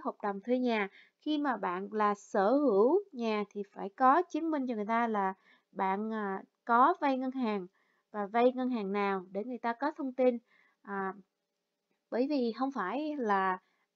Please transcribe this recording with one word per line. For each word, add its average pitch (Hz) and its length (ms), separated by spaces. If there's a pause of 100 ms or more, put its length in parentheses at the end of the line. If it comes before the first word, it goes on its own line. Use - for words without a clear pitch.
hợp 240 200
đồng 202 180
thuê 247 180
nhà. 226 280 (320)
Khi 302 180
mà 285 200
bạn 190 340
là 214 220
sở 202 380
hữu 269 480 (120)
nhà 220 380
thì 202 140 (100)
phải 190 160
có 269 320
chứng 320 300
minh 277 160
cho 247 80
người 208 100
ta 226 220
là 196 260 (380)
bạn, 196 420
à, 202 300 (220)
có 247 360
vay 269 160
ngân 262 140
hàng 214 360 (440)
và 208 140
vay 233 260
ngân 254 180
hàng 214 220
nào 196 400
để 196 120
người 247 140
ta 233 160
có 277 180
thông 269 220
tin. 254 240 (440)
À, 196 320 (960)
bởi 247 180
vì 247 280
không 269 140
phải 262 460
là, 196 400 (380)